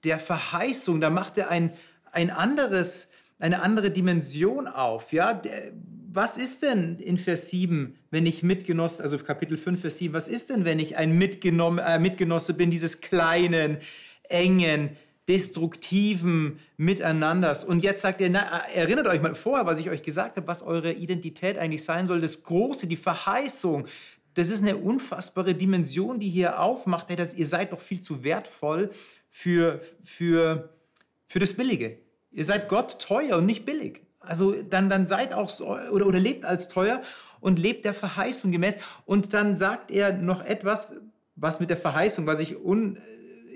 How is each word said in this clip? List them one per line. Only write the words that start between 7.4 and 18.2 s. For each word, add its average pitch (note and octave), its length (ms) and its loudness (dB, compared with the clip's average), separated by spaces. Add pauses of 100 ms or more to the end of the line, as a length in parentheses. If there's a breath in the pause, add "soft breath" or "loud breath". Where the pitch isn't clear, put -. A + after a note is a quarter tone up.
sieben, E3+ 460 -2 (140 loud breath)
wenn D#3+ 140 2
ich E3 180 0
Mitgenosse, E3+ 600 0
also C#3+ 160 -2
Kapitel D#3 400 -4
fünf, F3+ 240 -2
Vers D3+ 160 -6
sieben, E3 160 -4
was D#3+ 140 -4
ist A#3+ 200 -4
denn, A3 160 0
wenn D#3+ 140 2
ich D#3 180 -2
ein D#3+ 220 4
Mitgenom-, F3 600 2
äh, E3 180 2
Mitgenosse E3+ 560 2
bin, E3+ 160 4
dieses E3 300 -2
kleinen, E3 760 2 (500 loud breath)
engen, F3 680 4 (680 loud breath)
destruktiven E3+ 920 0 (180 loud breath)
Miteinanders? D#3+ 880 2
Und E3+ 180 2
jetzt G3 200 0
sagt F#3 180 0